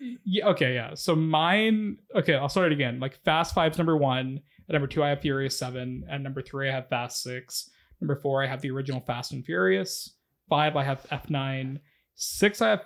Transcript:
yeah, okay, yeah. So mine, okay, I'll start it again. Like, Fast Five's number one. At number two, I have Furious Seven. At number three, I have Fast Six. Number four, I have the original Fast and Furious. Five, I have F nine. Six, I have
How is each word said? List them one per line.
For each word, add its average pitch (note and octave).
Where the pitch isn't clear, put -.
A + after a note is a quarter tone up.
yeah, G#3
okay, D3
yeah. A#2+
So D#3+
mine, G3
okay, E3
I'll C3+
start F3+
it D3+
again. B2+
Like, C3
Fast D#3+
Five's D#3+
number E3
one. C3
At -
number C#3+
two, D3+
I C#3+
have C#3+
Furious C3+
Seven. B2+
At C#3
number C3+
three, C3+
I C3+
have C3
Fast A#2+
Six. -
Number D3
four, C3+
I C3+
have C3+
the C#3
original C3+
Fast B2
and C3
Furious. F#3
Five, D3+
I C#3
have C3+
F C#3
nine. C3+
Six, -
I A3
have G#3